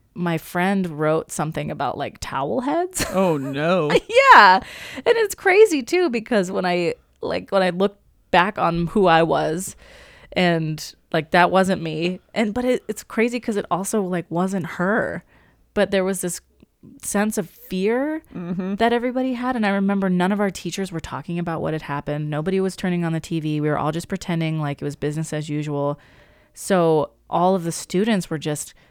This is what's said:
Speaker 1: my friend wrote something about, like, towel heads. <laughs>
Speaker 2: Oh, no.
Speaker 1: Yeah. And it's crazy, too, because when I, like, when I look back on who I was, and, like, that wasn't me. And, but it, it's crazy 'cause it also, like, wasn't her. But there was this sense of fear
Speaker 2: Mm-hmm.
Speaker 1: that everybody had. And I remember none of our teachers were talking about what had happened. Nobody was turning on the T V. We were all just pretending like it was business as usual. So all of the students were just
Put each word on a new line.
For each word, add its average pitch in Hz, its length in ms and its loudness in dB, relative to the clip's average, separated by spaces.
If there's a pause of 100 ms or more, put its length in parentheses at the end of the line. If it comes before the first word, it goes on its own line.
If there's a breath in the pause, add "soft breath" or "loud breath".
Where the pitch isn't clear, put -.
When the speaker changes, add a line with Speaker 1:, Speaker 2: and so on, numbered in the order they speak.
(140)
Speaker 1:
my 175 240 -2
friend 185 520 0
wrote 156 420 -2
something 151 400 -6
about, 143 260 -4
like, 131 220 -8
towel 160 400 -4
heads. 339 480 -4
<laughs> - 40 -8
Speaker 2:
Oh, 180 260 2
no. 147 520 0
Speaker 1:
Yeah. 427 680 8 (340 loud breath)
And 262 120 -12
it's 440 280 2
crazy, 381 480 4
too, 349 280 0
because 214 420 0
when 190 140 -2
I, 175 280 0 (280)
like, 175 280 -6
when 196 120 2
I 185 80 2
look 196 280 -2 (320)
back 185 280 2
on 170 300 0
who 196 180 2
I 165 160 6
was, 156 520 -2 (600 loud breath)
and, 165 600 0 (200)
like, 156 160 -2
that 180 200 4
wasn't 185 320 2
me. 165 380 -4 (140)
And, 208 180 0
but 247 140 -4
it, 254 220 0
it's - 140 -10
crazy 233 380 -2
'cause 220 160 -4
it 202 140 -4
also, 196 320 -2
like, 180 280 -2
wasn't 190 360 -2
her. 180 580 -2 (500 soft breath)
But 196 160 2
there 196 140 2
was 190 180 -2
this 175 180 -6 (600)
sense 214 360 -2
of 175 100 -4
fear 254 720 -2 (120)
Speaker 2:
Mm-hmm. 185 420 -6
Speaker 1:
that 226 180 4
everybody 254 400 -2
had. 247 200 -2
And 214 120 -2
I - 40 2
remember 196 380 2
none 180 240 2
of 208 80 -2
our 202 100 0
teachers 180 400 -8
were 165 100 -6
talking 170 380 -8
about 170 220 -4
what 160 140 -2
had 156 80 -6
happened. 147 480 -6
Nobody 165 300 -2
was 190 140 -2
turning 175 300 -2
on 165 80 -2
the 160 80 -2
T 165 200 -4
V. 151 200 -2
We 151 80 0
were 151 100 0
all 151 140 0
just 170 160 -8
pretending 160 520 -2
like 143 220 -4
it - 20 -6
was 143 120 -6
business 151 360 -4
as 151 160 -4
usual. 147 520 -4 (540 soft breath)
So 165 560 2 (200)
all 180 240 4
of 180 100 -2
the 170 60 -2
students 196 600 0
were 160 80 -4
just 151 360 -6 (160 soft breath)